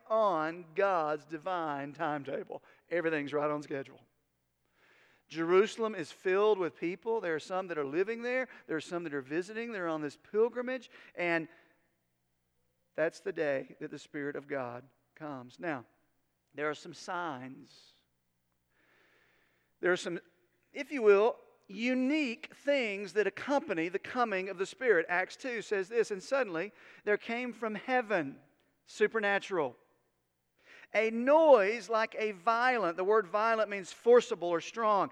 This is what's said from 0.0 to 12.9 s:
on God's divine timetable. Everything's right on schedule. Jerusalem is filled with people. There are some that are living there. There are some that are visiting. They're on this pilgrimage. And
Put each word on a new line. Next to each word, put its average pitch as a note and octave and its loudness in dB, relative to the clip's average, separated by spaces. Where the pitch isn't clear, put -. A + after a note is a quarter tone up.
on F3+ 2
God's D#3 2
divine D3+ -4
timetable. D3 -6
Everything's D#3+ 0
right D3 0
on D3 -2
schedule. C3+ -8
Jerusalem F#3+ 2
is D#3+ -8
filled G3 2
with D#3+ -4
people. G3 -4
There E3+ -2
are D3+ -2
some F#3 -6
that D#3+ -4
are D3 -2
living G3 -2
there. B3 -4
There D#3+ -4
are C#3+ -6
some F3 -8
that D3 -8
are C#3 -4
visiting. F#3+ -6
They're F#3 -6
on D#3+ -2
this C#3+ -6
pilgrimage. A#3+ -2
And E3+ -2